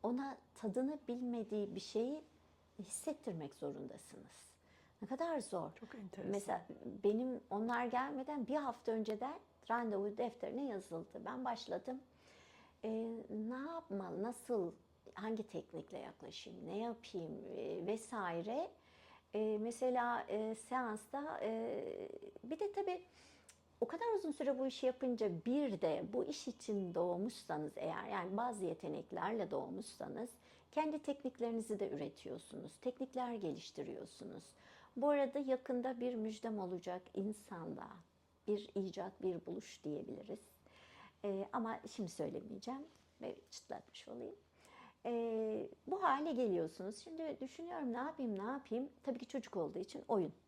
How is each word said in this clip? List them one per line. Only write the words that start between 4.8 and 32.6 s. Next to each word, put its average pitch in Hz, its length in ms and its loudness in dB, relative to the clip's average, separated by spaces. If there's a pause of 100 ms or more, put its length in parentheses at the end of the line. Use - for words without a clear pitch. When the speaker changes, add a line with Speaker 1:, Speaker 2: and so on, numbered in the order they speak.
Speaker 1:
Ne 208 60 -6
kadar 311 320 0
zor. 160 360 -2
Speaker 2:
Çok 226 200 -14
enteresan. 190 360 -4
Speaker 1:
Mesela 196 340 2 (380)
benim 233 460 4
onlar 233 360 2
gelmeden 262 640 0
bir 262 80 2
hafta 269 360 0
önceden 220 480 0 (300)
randevu 214 480 2
defterine 240 480 0
yazıldı. 185 600 -4
Ben 254 200 -4
başladım. 240 540 -2 (840)
Ee, 220 60 -2 (400)
ne 247 420 -2
yapmalı, 196 520 -2
nasıl, 226 480 2 (420)
hangi 214 340 -2
teknikle - 500 -8
yaklaşayım, - 680 -10
ne 190 100 -2
yapayım, 214 540 -4 (260)
e, 170 300 -2
vesaire. 214 840 0 (640)
E, 214 260 4
mesela, 240 680 4
e, 220 260 2
seansta, 254 880 -2
e, 226 400 0 (600)
bir 277 160 -2
de 415 120 2
tabii 370 300 2 (800)
o 240 60 4
kadar 440 300 2
uzun 349 140 2
süre 269 280 2
bu 269 80 4
işi 262 180 0
yapınca, 247 460 4 (140)
bir 247 360 4
de 156 220 4 (100)
bu 247 120 4
iş 285 220 -4
için 202 460 0
doğmuşsanız 175 840 2
eğer, 165 280 -2
yani 196 340 0
bazı 220 280 0
yeteneklerle 175 880 0
doğmuşsanız - 760 -4 (420)
kendi 302 280 2
tekniklerinizi 233 800 0
de 208 100 2
üretiyorsunuz, - 920 -6